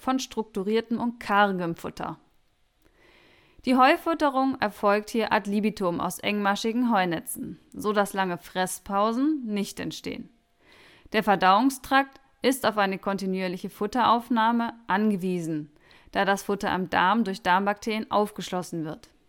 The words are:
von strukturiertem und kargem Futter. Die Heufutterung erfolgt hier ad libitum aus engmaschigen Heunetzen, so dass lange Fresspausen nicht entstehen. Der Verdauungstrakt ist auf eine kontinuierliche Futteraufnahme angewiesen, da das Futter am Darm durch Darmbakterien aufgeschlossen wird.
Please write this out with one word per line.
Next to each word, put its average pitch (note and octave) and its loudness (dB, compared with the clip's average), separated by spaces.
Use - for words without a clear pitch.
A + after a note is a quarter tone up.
von C4 -2
strukturiertem A3 -4
und A#3+ -4
kargem F#3+ 2
Futter. - -10
Die B3+ 4
Heufutterung C4+ 2
erfolgt G#3 0
hier A3 0
ad G3+ 0
libitum G3+ 0
aus - -4
engmaschigen G#3 0
Heunetzen, F3+ -2
so G#3 -4
dass G3+ 2
lange F#3 -2
Fresspausen A3+ -2
nicht G3+ -4
entstehen. - -10
Der G#3+ 2
Verdauungstrakt A#3 4
ist B3 2
auf G#3+ 0
eine G3 0
kontinuierliche F#3+ -4
Futteraufnahme A#3 0
angewiesen, F3+ -2
da G3 0
das G3 0
Futter G3+ -2
am F#3 -2
Darm G3 2
durch F#3+ -4
Darmbakterien G3+ 0
aufgeschlossen F3+ -2
wird. - -12